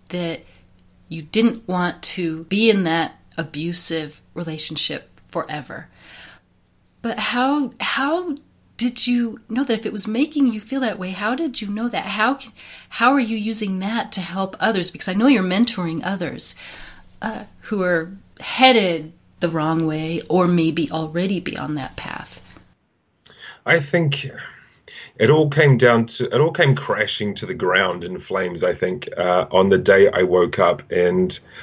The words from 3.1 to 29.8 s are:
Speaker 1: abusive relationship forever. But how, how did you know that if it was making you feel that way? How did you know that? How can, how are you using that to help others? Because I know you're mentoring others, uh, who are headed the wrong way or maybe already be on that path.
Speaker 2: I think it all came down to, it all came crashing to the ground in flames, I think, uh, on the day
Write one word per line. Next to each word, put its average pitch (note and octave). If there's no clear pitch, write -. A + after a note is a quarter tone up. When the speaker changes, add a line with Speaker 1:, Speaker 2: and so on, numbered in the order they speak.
Speaker 1:
abusive D#3+
relationship D#3
forever. -
But -
how, C4
how D#4
did A#3+
you A#3+
know B3
that B3
if A3
it G3+
was G#3
making C#4
you G#3+
feel C4
that A3
way? F#3
How G#3
did D4
you G#3
know G#3+
that? G3
How G#3+
can, -
how A#3+
are C#4+
you A3
using G#3
that G#3+
to F#3+
help F#3+
others? F#3+
Because -
I F#3
know A3
you're A3+
mentoring F3+
others, F3
uh, G#3+
who G3+
are F3
headed F#3+
the E3+
wrong D#3+
way D#3+
or F3
maybe E3
already F3
be -
on D3+
that C3+
path. -
Speaker 2:
I E3
think D3
it A#2
all D#3
came C#3+
down A#2
to, B2
it A#2+
all D#3+
came C#3+
crashing G#2
to G2+
the F2+
ground F2+
in F2+
flames, F2+
I F2
think, F#2
uh, F2+
on F#2+
the F#2+
day G2